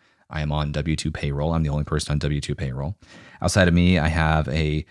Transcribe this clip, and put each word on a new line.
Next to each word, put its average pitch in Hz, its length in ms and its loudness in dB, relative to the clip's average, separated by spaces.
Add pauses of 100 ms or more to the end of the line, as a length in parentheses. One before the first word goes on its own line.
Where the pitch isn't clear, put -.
(300)
I 78 120 -6
am 76 100 -2
on 73 220 -2
W 76 240 -2
two 78 140 -4
payroll. 73 420 -2
I'm 80 100 2
the 73 60 0
only 73 160 -2
person - 260 -4
on 73 80 0
W 73 220 -2
two 71 120 -6
payroll. 69 440 -6 (440)
Outside 90 280 4
of 85 40 4
me, 87 240 6
I 78 120 2
have 78 400 2
a, 76 420 -2